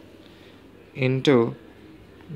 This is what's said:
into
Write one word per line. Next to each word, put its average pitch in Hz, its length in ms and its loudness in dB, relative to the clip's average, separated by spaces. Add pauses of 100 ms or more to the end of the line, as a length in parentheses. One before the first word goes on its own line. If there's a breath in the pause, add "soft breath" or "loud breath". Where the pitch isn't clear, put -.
(960 loud breath)
into 131 600 0 (800)